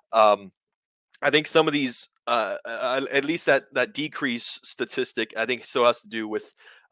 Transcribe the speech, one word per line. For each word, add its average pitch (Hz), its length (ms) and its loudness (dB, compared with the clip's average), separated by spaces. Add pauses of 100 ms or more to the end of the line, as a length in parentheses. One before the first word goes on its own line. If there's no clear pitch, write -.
(120)
um, 104 400 4 (680)
I 139 80 2
think 147 160 2
some 156 200 4
of 156 60 0
these, 139 380 -2 (160)
uh, 110 300 0 (100)
uh, 123 440 -4
at 139 140 2
least 165 220 -2
that, 139 260 2
that 123 220 -2
decrease 139 680 -4
statistic, - 720 -4
I 110 120 -2
think 120 180 -4
still 123 220 2
has 117 160 2
to 107 60 -18
do 110 200 -6
with 107 240 -6 (400)